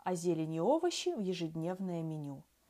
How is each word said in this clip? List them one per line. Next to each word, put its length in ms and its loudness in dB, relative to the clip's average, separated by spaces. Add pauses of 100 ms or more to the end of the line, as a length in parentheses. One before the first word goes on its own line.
а 100 0
зелень 420 2
и 40 0
овощи 480 2
в 100 0
ежедневное 840 -2
меню. 420 -6 (260)